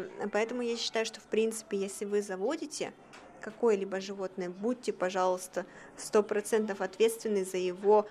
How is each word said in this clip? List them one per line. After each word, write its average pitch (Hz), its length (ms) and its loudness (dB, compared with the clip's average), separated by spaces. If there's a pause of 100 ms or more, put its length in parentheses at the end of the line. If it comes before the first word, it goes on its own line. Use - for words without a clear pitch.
(340)
поэтому 233 300 0
я 233 120 0
считаю, 226 300 -2
что, - 160 -12
в - 40 -20
принципе, 220 520 0
если 196 260 -4
вы 208 200 0
заводите 208 680 -4 (500)
какое-либо 196 600 0
животное, 190 480 -6
будьте, 208 420 -4
пожалуйста, 185 760 0 (300)
сто - 280 4
процентов 208 580 0
ответственны 214 640 2
за 185 100 -8
его 196 560 6